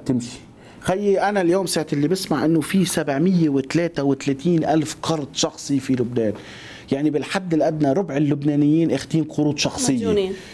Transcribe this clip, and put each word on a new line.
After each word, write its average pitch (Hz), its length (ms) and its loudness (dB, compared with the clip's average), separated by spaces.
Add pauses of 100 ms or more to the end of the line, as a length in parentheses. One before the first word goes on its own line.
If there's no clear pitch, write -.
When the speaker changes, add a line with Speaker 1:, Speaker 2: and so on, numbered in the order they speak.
Speaker 1:
تمشي." 123 340 -2 (400)
خيي، 190 420 0
أنا 196 200 0
اليوم 180 240 2
ساعة 160 280 -2
اللي 147 140 0
بسمع 165 380 0
إنه 160 160 4
في 190 240 2
سبعمية 160 640 2
وثلاثة 143 540 0
وثلاثين 139 600 2
ألف 151 380 0
قرض 156 300 -2
شخصي - 460 -2
في 135 140 -2
لبنان، 117 400 0 (580)
يعني 147 180 0
بالحد 165 440 -2
الأدنى 156 400 2
ربع 160 240 0
اللبنانيين 147 760 2
اخدين 151 320 0
قروض 151 340 0
شخصية. 147 380 0
Speaker 2:
مديونين. 190 380 0 (200)